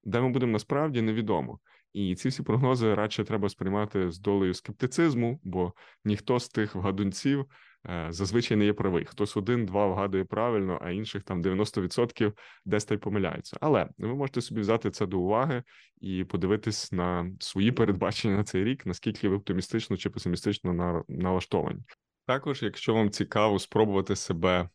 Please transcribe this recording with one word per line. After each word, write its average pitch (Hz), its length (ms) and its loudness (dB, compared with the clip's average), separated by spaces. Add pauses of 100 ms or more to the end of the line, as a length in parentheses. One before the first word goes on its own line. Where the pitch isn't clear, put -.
Де 110 180 0
ми 131 80 2
будемо 123 220 2
насправді, 135 500 0
невідомо. 107 580 0 (340)
І 95 220 -2
ці 123 140 -4
всі - 140 -6
прогнози 120 520 2
радше 104 280 0
треба 101 260 0
сприймати 98 640 -2
з 90 80 -12
долею 98 340 2
скептицизму, 127 880 0
бо 90 300 -2 (320)
ніхто 107 340 2
з - 100 -6
тих 107 260 -2
вгадунців, 98 720 0 (440)
е, 85 200 -6
зазвичай 98 480 0
не 104 80 6
є 104 80 4
правий. 92 320 0
Хтось - 320 -4
один-два 104 500 0
вгадує 95 380 0
правильно, 101 560 0
а 87 100 -6
інших 101 320 -6
там 87 180 -4
дев'яносто 95 400 0
відсотків 104 520 0 (320)
десь 104 200 0
та 107 100 0
й - 20 -8
помиляються. 101 640 -4
Але 139 360 2
ви 117 180 -4
можете 135 260 -4
собі 110 200 -6
взяти 104 300 2
це 107 140 -2
до 92 140 -2
уваги 120 440 0 (380)
і 95 220 -6
подивитись 101 680 -2
на 90 480 -2
свої 101 320 2
передбачення 110 680 2
на 104 60 0
цей 95 200 -2
рік, 123 220 -2
наскільки 101 440 -2
ви 95 60 2
оптимістично 101 600 -2
чи 98 120 -4
песимістично 92 640 -2
на-, 87 340 -2
налаштовані. 90 720 0 (460)
Також, 135 380 -2
якщо 110 300 -2
вам 110 180 4
цікаво 104 480 2
спробувати 98 560 2
себе 90 600 2